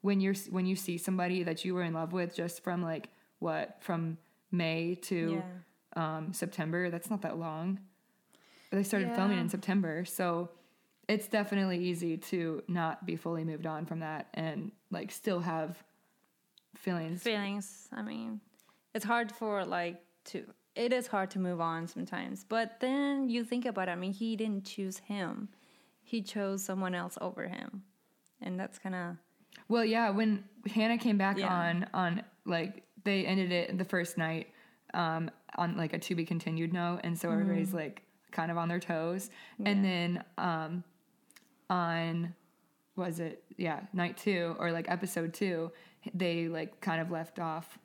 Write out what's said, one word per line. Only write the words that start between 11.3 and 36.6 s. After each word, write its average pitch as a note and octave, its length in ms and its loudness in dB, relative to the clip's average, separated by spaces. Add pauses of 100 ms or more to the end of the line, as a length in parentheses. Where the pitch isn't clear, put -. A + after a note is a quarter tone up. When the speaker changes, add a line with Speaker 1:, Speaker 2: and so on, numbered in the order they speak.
Speaker 1:
easy E3+ 380 0
to E3 500 -2
not E3+ 380 0
be E3+ 100 -2
fully E3 280 -4
moved D#3+ 220 -4
on D#3 220 -4
from E3 140 -4
that D#3 320 -6
and, D#3+ 380 -4 (200)
like, F3+ 200 -6
still F#3 280 0
have E3 440 -2 (920)
feelings. F3 480 -2
Speaker 2:
Feelings. G3+ 680 -4
I A3+ 120 -8
mean, A3 380 -8 (520)
it's G#3 120 -4
hard A#3 260 0
for, G#3 340 -2
like, F3 360 -2 (240)
to, - 200 -8 (300)
it A#3+ 180 2
is B3 140 0
hard F#3+ 240 0
to G3 80 -2
move F3+ 200 0
on E3 280 0
sometimes. F#3 600 -6
But A3+ 320 -2
then C#4 500 2
you A#3 140 0
think A#3+ 220 -2
about G3 240 0
it. - 20 0
I F3 40 -2
mean, F3+ 180 -2
he A3+ 220 -2
didn't G3+ 300 -2
choose F#3+ 340 -6
him. G3+ 500 -4 (540)
He A3+ 180 -2
chose G3 420 -2
someone F#3 320 0
else F3+ 260 -4
over - 260 -4
him. - 360 -8 (580)
And F#3 180 -4
that's - 200 -6
kinda F3 380 -6 (500)
Speaker 1:
Well, A#3 160 4
yeah, A3 280 4
when G#3 320 4 (280)
Hannah A3+ 260 4
came A3 200 6
back G3 220 4
Speaker 2:
Yeah. F#3+ 140 2
Speaker 1:
on, F3 400 2
on, F3 300 2 (220)
like, E3+ 380 -2 (200)
they G3 220 4
ended F#3 260 4
it F3+ 260 2
the F#3 80 2
first F3 320 0
night, D#3+ 340 0 (420)
um, E3 380 0 (240)
on, E3+ 200 2
like, E3 180 0
a E3+ 60 0
to F3+ 160 -2
be E3 100 0
continued E3 460 0